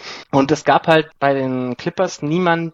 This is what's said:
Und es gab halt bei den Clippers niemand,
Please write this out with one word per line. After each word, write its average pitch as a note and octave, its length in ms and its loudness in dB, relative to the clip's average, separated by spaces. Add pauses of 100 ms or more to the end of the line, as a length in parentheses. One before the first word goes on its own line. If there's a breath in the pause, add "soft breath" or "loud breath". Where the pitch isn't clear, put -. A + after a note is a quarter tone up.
(320 loud breath)
Und C#3 200 2
es D3 120 -2
gab D3 240 2
halt D#3+ 220 4 (100)
bei C#3 140 2
den B2+ 440 -2
Clippers F3 440 -4
niemand, E3 520 -2